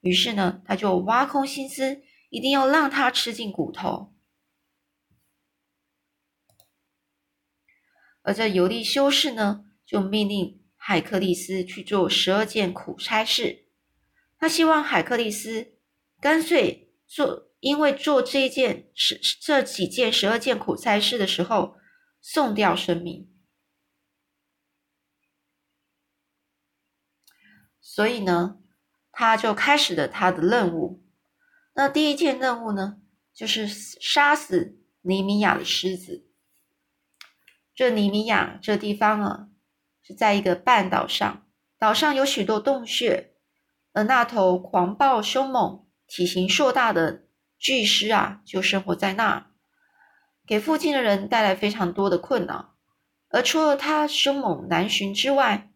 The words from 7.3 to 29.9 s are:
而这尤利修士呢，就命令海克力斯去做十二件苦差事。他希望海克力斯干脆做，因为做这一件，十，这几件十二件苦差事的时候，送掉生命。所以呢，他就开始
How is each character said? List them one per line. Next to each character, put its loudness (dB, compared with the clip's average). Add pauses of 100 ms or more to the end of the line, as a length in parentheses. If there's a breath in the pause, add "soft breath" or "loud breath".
而 -2
这 0
尤 4
利 -4
修 2
士 0
呢， -2 (200)
就 -2
命 0
令 -6 (140)
海 -2
克 -4
力 0
斯 -6
去 -14
做 0
十 0
二 2
件 -2
苦 -12
差 -2
事。 -4 (720)
他 0
希 2
望 4
海 0
克 -2
力 -2
斯 -8 (440)
干 2
脆 0 (120)
做， -4 (100)
因 0
为 4
做 2
这 0
一 -2
件， -2
十， -2 (180)
这 2
几 -4
件 0
十 0
二 0
件 0
苦 -4
差 0
事 0
的 0
时 -2
候， -2 (460 soft breath)
送 0
掉 2
生 -2
命。 -12 (4000 soft breath)
所 0
以 -4
呢， 0 (520)
他 2
就 0
开 2
始 0